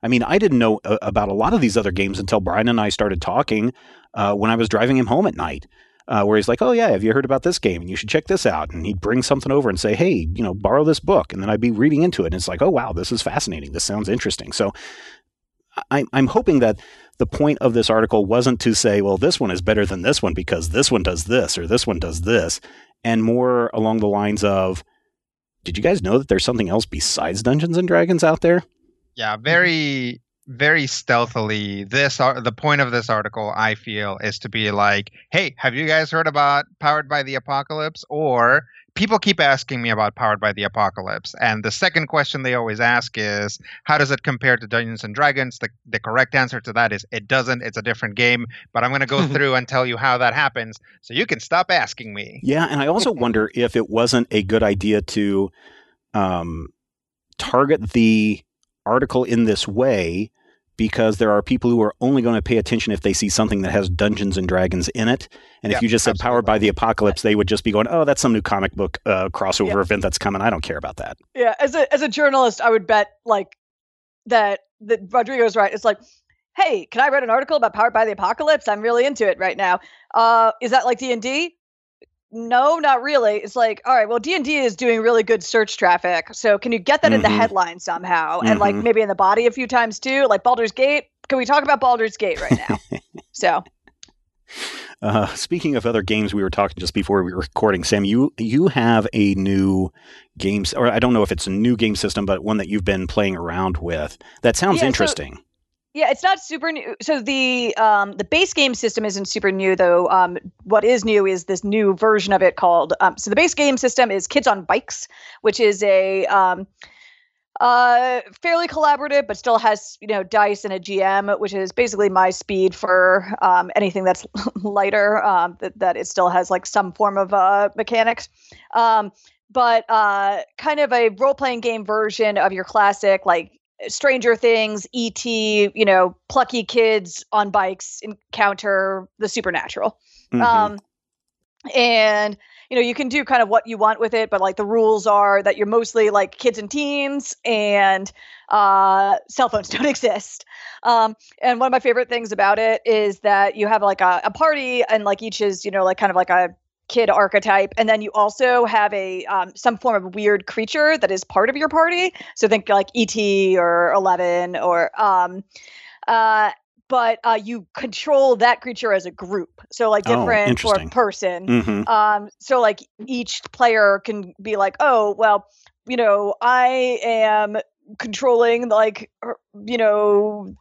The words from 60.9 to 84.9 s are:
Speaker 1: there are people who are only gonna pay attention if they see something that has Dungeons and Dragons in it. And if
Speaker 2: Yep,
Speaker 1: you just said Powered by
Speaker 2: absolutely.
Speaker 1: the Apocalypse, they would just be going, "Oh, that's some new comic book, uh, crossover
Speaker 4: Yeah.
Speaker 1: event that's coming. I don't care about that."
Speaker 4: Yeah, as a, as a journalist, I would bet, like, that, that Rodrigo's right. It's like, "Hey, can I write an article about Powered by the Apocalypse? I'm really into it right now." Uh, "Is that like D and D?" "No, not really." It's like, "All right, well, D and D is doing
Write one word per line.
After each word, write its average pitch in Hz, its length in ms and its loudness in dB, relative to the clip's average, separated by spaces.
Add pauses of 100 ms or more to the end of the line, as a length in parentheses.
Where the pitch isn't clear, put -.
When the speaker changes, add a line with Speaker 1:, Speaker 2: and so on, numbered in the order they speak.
Speaker 1:
there 110 140 2
are 104 120 2
people 123 260 0
who 120 100 2
are 107 220 2
only 127 220 2
gonna 117 180 0
pay 117 160 0
attention 110 340 -2
if 90 100 -4
they 101 120 0
see 104 160 -2
something 107 320 0
that 92 100 -2
has 101 160 0
Dungeons 101 480 -2
and 92 120 -2
Dragons 92 420 -2
in 110 180 -2
it. 127 200 -2 (340)
And 104 100 -4
if - 40 2
Speaker 2:
Yep, 117 80 -2
Speaker 1:
you 113 60 0
just 113 160 2
said 110 120 0
Powered 120 280 0
by 107 80 2
Speaker 2:
absolutely. 110 120 2
Speaker 1:
the 104 40 6
Apocalypse, 107 520 0
they 107 140 2
would 101 120 2
just 104 160 -2
be 113 80 0
going, 104 160 2
"Oh, 165 160 0
that's 143 180 0
some 123 120 2
new 107 80 2
comic 98 320 -2
book, 98 320 -4
uh, 95 240 0
crossover 95 380 -2
Speaker 4:
Yeah. 98 140 0
Speaker 1:
event 95 200 -2
that's 95 160 -4
coming. 98 240 -4
I 110 80 2
don't 82 140 -4
care 78 140 -8
about 67 180 -10
that." - 220 -12 (180)
Speaker 4:
Yeah, 240 240 0
as 277 160 -2
a, 294 180 2
as 277 80 0
a 302 60 -2
journalist, 269 540 0
I 233 100 2
would 214 160 0
bet, 208 220 2 (160)
like, 208 320 -2 (680)
that, 208 360 2 (200)
that 214 200 -2 (100)
Rodrigo's 233 440 0
right. 202 160 2
It's 214 140 -8
like, 208 140 0 (560)
"Hey, 294 320 0
can 233 140 -2
I 285 80 4
write 269 140 0
an 226 60 -6
article 269 280 0
about 220 160 0
Powered 220 200 0
by 226 120 2
the 220 80 -4
Apocalypse? 233 540 0
I'm 208 140 -2
really 240 240 2
into 233 240 0
it 175 80 -2
right 185 200 -4
now." 185 240 0 (340)
Uh, 226 460 4
"Is 240 100 -2
that 247 140 2
like 247 120 0
D 254 140 -6
and 233 100 -4
D?" 285 360 -4 (720)
"No, 247 460 2
not 277 240 2
really." 247 360 0
It's - 180 -10
like, 226 300 0
"All 254 100 2
right, 220 120 2
well, 233 120 -2
D 320 160 -4
and 294 100 -4
D 294 120 -2
is 240 180 0
doing 233 260 0